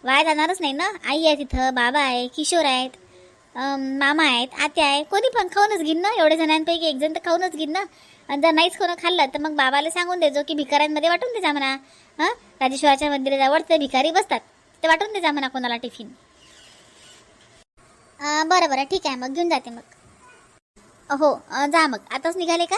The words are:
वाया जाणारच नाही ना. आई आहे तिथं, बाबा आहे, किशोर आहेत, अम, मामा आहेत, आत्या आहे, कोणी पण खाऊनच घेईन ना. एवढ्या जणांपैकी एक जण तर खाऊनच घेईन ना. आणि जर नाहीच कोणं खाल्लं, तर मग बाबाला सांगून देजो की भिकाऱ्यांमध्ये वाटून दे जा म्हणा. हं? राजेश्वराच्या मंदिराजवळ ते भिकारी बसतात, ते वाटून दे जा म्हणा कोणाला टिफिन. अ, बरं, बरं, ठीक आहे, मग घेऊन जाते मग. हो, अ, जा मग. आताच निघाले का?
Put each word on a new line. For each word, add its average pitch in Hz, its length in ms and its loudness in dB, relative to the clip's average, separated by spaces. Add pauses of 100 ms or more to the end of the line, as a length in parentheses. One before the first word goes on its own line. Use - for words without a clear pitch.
वाया 269 180 4
जाणारच 320 380 2
नाही 285 120 -2
ना. 349 200 -4 (160)
आई 311 180 0
आहे 302 100 4
तिथं, 262 380 -2
बाबा 254 260 2
आहे, 247 280 -2
किशोर 311 360 0
आहेत, 262 260 0 (640)
अम, 269 440 -4
मामा 294 260 2
आहेत, 254 240 0 (120)
आत्या 294 260 0
आहे, 285 180 0
कोणी 453 300 0
पण 392 140 0
खाऊनच 403 320 0
घेईन 320 200 -2
ना. 381 80 0 (100)
एवढ्या 320 200 4
जणांपैकी 320 480 0
एक 294 100 0
जण 302 160 -2
तर 339 120 -6
खाऊनच 349 280 0
घेईन 302 200 -6
ना. 381 120 -2 (440)
आणि 285 140 -4
जर 330 80 6
नाहीच 339 260 2
कोणं 349 260 -2
खाल्लं, 339 240 2
तर 277 120 -8
मग 311 120 -4
बाबाला 285 400 2
सांगून 349 300 -2
देजो 294 280 2
की 320 60 -4
भिकाऱ्यांमध्ये 302 540 0
वाटून 466 240 0
दे 453 80 -6
जा 294 120 0
म्हणा. 269 240 -2 (420)
हं? 349 140 2 (280)
राजेश्वराच्या 277 500 2
मंदिराजवळ 269 500 2
ते 320 180 0
भिकारी 277 320 0
बसतात, 320 300 0 (420)
ते 320 60 0
वाटून 403 240 2
दे 403 80 -4
जा 311 120 0
म्हणा 277 160 -4
कोणाला 247 280 -6
टिफिन. 233 320 -12 (2000)
अ, 302 240 0
बरं, 349 260 4
बरं, 269 140 0
ठीक 349 220 -4
आहे, 269 100 -4
मग 254 120 -8
घेऊन 339 200 0
जाते 254 220 -2
मग. 233 120 -18 (1400)
हो, 277 200 2 (100)
अ, 269 160 -2
जा 311 200 4
मग. 247 120 -4 (120)
आताच 330 260 -4
निघाले 339 280 0
का? 370 140 -2